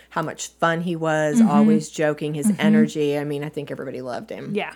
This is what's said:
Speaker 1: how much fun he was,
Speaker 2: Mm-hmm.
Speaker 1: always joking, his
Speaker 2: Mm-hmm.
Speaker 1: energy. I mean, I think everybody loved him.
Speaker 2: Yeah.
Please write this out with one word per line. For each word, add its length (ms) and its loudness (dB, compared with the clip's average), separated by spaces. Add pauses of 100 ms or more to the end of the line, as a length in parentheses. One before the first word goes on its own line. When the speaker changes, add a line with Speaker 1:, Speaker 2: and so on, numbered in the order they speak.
(120)
Speaker 1:
how 100 -4
much 300 -8
fun 280 0
he 160 -4
was, 460 2
Speaker 2:
Mm-hmm. 100 6
Speaker 1:
always 380 4
joking, 440 -2
his 140 -2
Speaker 2:
Mm-hmm. 140 0
Speaker 1:
energy. 560 2
I 80 -4
mean, 180 -6
I 60 -8
think 200 -10
everybody 300 -10
loved 300 -10
him. 260 -12
Speaker 2:
Yeah. 200 -6